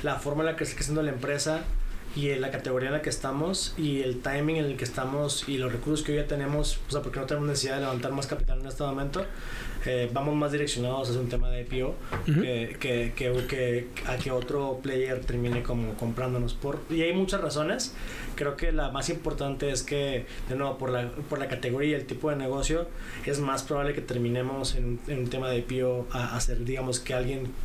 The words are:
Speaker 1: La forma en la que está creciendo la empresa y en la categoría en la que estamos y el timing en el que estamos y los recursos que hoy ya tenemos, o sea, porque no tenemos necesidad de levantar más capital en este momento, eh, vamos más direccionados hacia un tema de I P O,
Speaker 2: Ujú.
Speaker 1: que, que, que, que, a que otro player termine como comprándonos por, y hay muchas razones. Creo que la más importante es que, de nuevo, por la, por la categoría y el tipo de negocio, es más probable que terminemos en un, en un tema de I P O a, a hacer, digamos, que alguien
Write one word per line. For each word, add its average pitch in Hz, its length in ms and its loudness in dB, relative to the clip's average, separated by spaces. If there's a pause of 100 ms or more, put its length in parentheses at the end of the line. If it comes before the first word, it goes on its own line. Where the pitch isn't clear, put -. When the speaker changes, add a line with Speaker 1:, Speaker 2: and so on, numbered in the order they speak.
Speaker 1:
La 143 120 2
forma 147 260 0
en 160 40 4
la 160 100 0
que 160 60 -2
está - 140 -4
creciendo 151 260 0
la 147 80 0
empresa 156 540 0 (500)
y 143 140 0
en 135 140 2
la 135 80 -2
categoría 131 400 0
en 143 40 2
la 151 80 0
que 139 60 0
estamos 147 720 -2
y 143 240 2
el 123 180 0
timing 147 360 2
en 151 100 2
el 135 100 -2
que - 80 -4
estamos 139 640 -2
y 139 80 0
los 127 160 0
recursos 147 320 0
que 147 80 0
hoy 147 60 2
ya 143 80 2
tenemos, 143 600 2
o - 60 -6
sea, 147 80 0
porque 131 180 -4
no 139 80 -2
tenemos 147 220 0
necesidad 135 280 0
de 139 40 0
levantar 131 320 -2
más 139 140 -2
capital - 340 4
en 135 60 -4
este 135 160 -4
momento, 143 420 -2 (600)
eh, 123 260 2
vamos 147 240 2
más 147 160 4
direccionados 135 560 0
hacia 123 140 2
un 120 80 0
tema 123 180 4
de 123 140 2
I - 20 -6
P 127 200 0
O, 214 40 0 (400)
Speaker 2:
Ujú. 156 140 6
Speaker 1:
que, 117 360 0
que, 120 380 2
que, 123 320 2
que, 123 400 2 (180)
a 127 120 0
que 139 120 -2
otro 131 520 0
player 131 380 0
termine 120 420 2
como 117 320 0
comprándonos 123 580 0
por, 143 280 -2 (100)
y 165 100 2
hay 170 140 2
muchas 190 260 2
razones. 156 540 0 (420)
Creo 143 200 0
que 165 160 4
la 147 180 2
más 139 180 -2
importante 143 640 0
es 127 120 0
que, 139 440 0 (220)
de 127 60 -2
nuevo, 135 240 -2
por 127 120 -2
la, 120 200 0 (200)
por 143 80 0
la 135 100 -2
categoría 131 440 2
y - 20 4
el 135 120 -2
tipo 127 240 -2
de 147 60 0
negocio, 139 520 0 (360)
es 143 160 0
más 135 220 0
probable 143 320 0
que - 80 -2
terminemos 127 720 0
en 123 100 4
un, 120 240 0
en 143 120 -2
un 123 100 0
tema 131 180 -2
de 123 100 2
I 123 40 0
P 127 220 0
O 123 280 2
a, 120 140 -2
a 117 100 -4
hacer, 117 280 2
digamos, 127 360 -2
que 131 140 -4
alguien 127 340 0 (160)